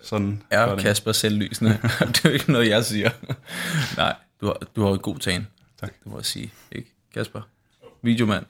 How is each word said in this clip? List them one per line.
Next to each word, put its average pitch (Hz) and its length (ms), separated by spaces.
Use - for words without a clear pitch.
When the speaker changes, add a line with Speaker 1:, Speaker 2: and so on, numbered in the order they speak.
Speaker 1:
sådan 101 460
Speaker 2:
er 104 160
Speaker 1:
gør 101 100
det. 98 80
Speaker 2:
Kasper 104 280
selvlysende? 107 600
<laughs> 104 60
Det - 260
er 165 40
jo 147 40
ikke - 180
noget, 117 180
jeg 113 160
siger. 107 240
Nej, - 180
du 101 40
har, 101 120
du 107 100
har 98 80
en 95 60
god 87 200
tan. 98 280
Speaker 1:
Tak. - 140
Speaker 2:
Det 101 80
må 104 60
jeg - 80
sige, 110 260
ikke? - 200
Kasper? 110 280
Videomand. 117 480